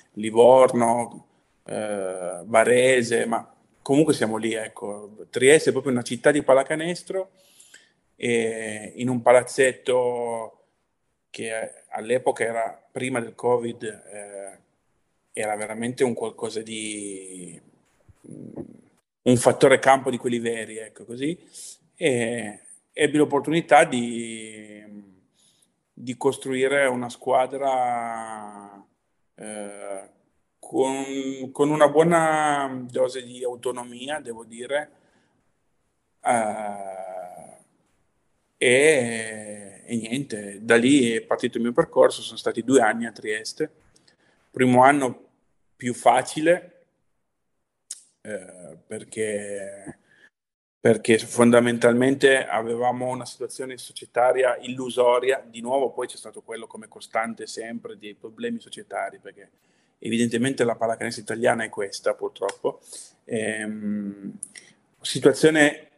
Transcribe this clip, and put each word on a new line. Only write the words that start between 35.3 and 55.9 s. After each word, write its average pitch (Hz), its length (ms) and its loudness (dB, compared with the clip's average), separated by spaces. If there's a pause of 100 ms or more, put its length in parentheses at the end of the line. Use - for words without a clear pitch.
eh, 104 840 -4 (1500)
e, 113 1300 0
e 120 120 -6
niente, 110 640 -8
da 117 140 6
lì 120 360 4
è 113 100 -2
partito 120 360 -4
il 113 60 -4
mio 120 80 -2
percorso. 127 500 4
Sono 110 160 -14
stati 113 240 -4
due 127 180 4
anni 117 260 0
a 110 60 -10
Trieste, 110 580 -8 (800)
primo 127 320 4
anno 135 420 4 (520)
più 123 180 -6
facile, 156 840 2 (1500)
eh, 90 580 -14
perché, 104 1120 -8 (800)
perché 110 380 4
fondamentalmente 120 1300 4
avevamo 120 640 -2
una 123 160 -8
situazione 127 540 -12
societaria 123 800 0
illusoria. 123 880 0
Di 117 140 -18
nuovo 123 320 -2